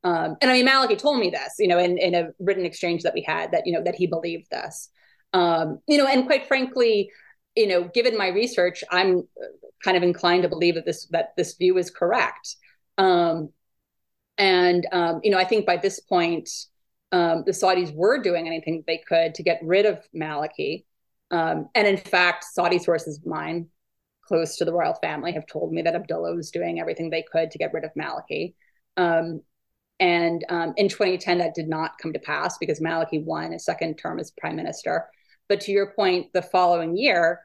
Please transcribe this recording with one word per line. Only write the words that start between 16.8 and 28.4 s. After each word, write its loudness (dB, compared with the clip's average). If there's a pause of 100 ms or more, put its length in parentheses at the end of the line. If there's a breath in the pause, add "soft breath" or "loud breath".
um, 2
the 0
Saudis 2
were 2
doing 0
anything -4
they -4
could 2
to -12
get 0
rid 2
of 0 (160)
Maliki. -6 (460)
Um, -2
and 4
in 4
fact, 0
Saudi 0
sources -2
of -14
mine -6 (540)
close -2
to 0
the -2
royal 0
family -6
have -8
told -6
me -2
that 0
Abdullah -4
was -8
doing -4
everything -6
they -4
could 0
to -16
get -4
rid -6
of -12
Maliki. -8 (420)